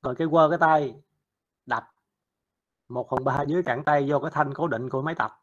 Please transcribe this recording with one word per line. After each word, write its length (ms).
Rồi 140
cái 160
quơ 180
cái 80
tay. 440
Đập. 180
Một 200
phần 140
ba 180
dưới 220
cẳng 200
tay 260
vô 100
cái 140
thanh 200
cố 140
định 220
của 120
máy 160
tập. 140